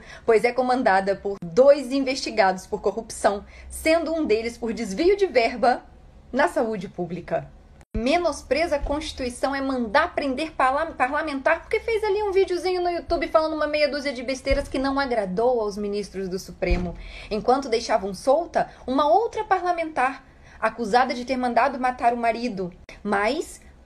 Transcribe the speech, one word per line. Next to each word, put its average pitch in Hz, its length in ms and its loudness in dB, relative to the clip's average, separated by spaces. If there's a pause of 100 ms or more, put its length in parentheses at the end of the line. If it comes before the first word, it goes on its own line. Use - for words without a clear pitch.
(240)
pois 220 180 6
é 240 100 2
comandada 214 640 2
por 196 300 -6
dois 247 480 6
investigados 226 760 0
por 202 140 -6
corrupção, 208 640 -2 (240)
sendo 320 460 0
um 320 100 -2
deles 226 320 0
por 226 160 -4
desvio 233 460 0
de 392 80 2
verba 247 580 2 (480)
na 277 160 2
saúde 220 400 -2
pública. 170 580 -6 (500)
Menosprezo 302 800 0
à 285 60 0
Constituição 277 720 -4
é 277 60 -4
mandar 269 560 0
prender 294 340 -4
parla-, 277 360 0
parlamentar 294 720 -2
porque - 180 -2
fez 440 240 -2
ali 427 220 0
um 403 80 -2
videozinho 359 500 0
no 349 80 0
YouTube 339 380 -2
falando 311 260 2
uma 302 140 -2
meia 294 200 2
dúzia 277 240 -4
de 240 80 -8
besteiras 269 460 -2
que 269 140 -4
não 269 180 0
agradou 233 640 0
aos 208 180 -4
ministros 202 500 -6
do 180 80 -6
Supremo, 180 600 -2 (340)
enquanto 254 380 0
deixavam 220 440 0
solta 277 560 2 (160)
uma 277 220 2
outra 427 380 2
parlamentar 330 800 -2 (360)
acusada 233 540 2
de 247 100 -8
ter 262 120 -2
mandado 247 420 2
matar 254 340 0
o 247 40 -2
marido. 226 580 -2 (260)
Mas, 208 600 -2 (260)